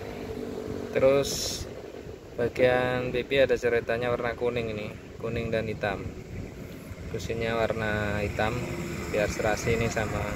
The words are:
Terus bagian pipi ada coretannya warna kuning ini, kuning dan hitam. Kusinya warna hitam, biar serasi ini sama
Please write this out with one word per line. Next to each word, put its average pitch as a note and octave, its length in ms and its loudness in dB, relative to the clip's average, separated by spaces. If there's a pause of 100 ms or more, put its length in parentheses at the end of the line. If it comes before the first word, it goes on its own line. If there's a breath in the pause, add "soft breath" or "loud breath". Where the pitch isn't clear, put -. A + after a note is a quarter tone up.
(960)
Terus C3+ 360 6 (1080)
bagian B2+ 720 4
pipi B2+ 320 4
ada B2 160 6
coretannya A#2 480 2
warna A#2+ 320 0
kuning A#2+ 320 0
ini, G#2+ 240 -6 (240)
kuning A2+ 320 -2
dan A2+ 160 2
hitam. G2+ 400 -2 (1000)
Kusinya A2+ 480 -2
warna G#2+ 640 2
hitam, G#2+ 320 2 (560)
biar G#2 240 2
serasi A2+ 480 2
ini A2+ 80 2
sama G#2 320 0 (160)